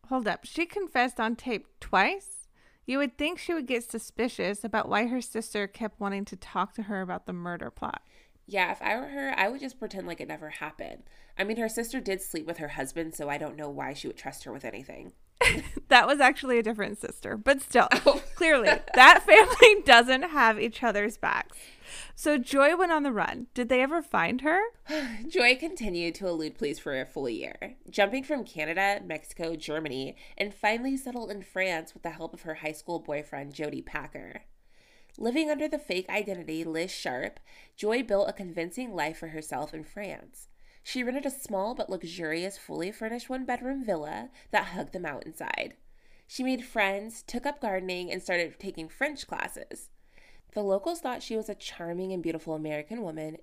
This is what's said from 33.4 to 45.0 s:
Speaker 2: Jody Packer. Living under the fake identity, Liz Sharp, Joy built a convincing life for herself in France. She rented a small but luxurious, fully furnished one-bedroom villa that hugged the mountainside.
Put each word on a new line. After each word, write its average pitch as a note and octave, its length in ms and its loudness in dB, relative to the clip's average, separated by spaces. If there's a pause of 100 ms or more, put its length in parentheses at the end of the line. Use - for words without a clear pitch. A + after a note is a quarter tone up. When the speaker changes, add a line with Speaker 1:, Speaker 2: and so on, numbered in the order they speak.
Speaker 2:
Jody D3 280 -6
Packer. - 600 -12 (760)
Living C#4 320 -2
under D4+ 180 -2
the D4+ 100 -4
fake F#3 320 -4
identity, F3 540 -4
Liz D#3+ 280 -4
Sharp, C3 480 -6 (360)
Joy A3+ 260 0
built G3+ 280 2
a G3 40 -6
convincing F3+ 600 -8
life D#3+ 240 -2
for E3 80 -10
herself D#3 460 -8
in D#3 100 -12
France. - 640 -14 (360)
She B3+ 200 -6
rented C4 220 -4
a C4+ 40 -2
small G#3 460 -6
but A3 140 -6
luxurious, F3 680 -6
fully E3 340 -8
furnished A3+ 380 -8
one-bedroom B3+ 560 -4
villa F3+ 440 -4 (220)
that G3+ 160 2
hugged - 240 -8
the F3+ 80 -10
mountainside. - 760 -8 (500)